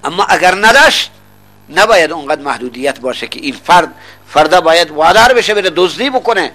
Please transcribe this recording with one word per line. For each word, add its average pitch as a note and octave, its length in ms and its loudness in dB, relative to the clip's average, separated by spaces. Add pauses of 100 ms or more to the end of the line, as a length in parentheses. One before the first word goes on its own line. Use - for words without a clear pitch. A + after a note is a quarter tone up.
اما E3+ 200 -4
اگر F#3 320 2
نداشت، A#3+ 560 2 (580)
نباید F3+ 420 2
اونقدر D3 300 -6
محدودیت B2+ 580 -8
باشه A#2+ 280 -8
که - 120 -14
این C3+ 240 -8
فرد، E3 300 2 (340)
فردا D#3 340 2
باید D#3+ 300 2
وادار F#3 420 4
بشه G#3+ 200 0
بره G3 160 -2
دزدی F3 400 -2
بکنه A3 460 -4